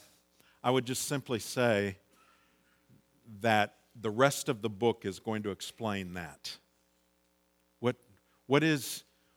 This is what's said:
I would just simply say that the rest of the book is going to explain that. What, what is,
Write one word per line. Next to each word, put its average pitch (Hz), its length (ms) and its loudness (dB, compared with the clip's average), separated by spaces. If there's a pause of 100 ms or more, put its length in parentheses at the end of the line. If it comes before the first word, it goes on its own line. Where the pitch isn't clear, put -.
(640)
I 123 60 2
would 131 140 2
just 127 220 -6
simply 131 320 -4
say 101 580 2 (1400)
that 107 340 4 (240)
the 107 120 -4
rest 131 360 2
of 120 140 -2
the 110 80 -2
book 107 360 0
is 95 140 -6
going 110 240 -4
to 101 80 -4
explain 98 600 -6
that. 85 440 -12 (1200)
What, 120 180 -2 (500)
what 143 160 4
is, 151 400 0 (340)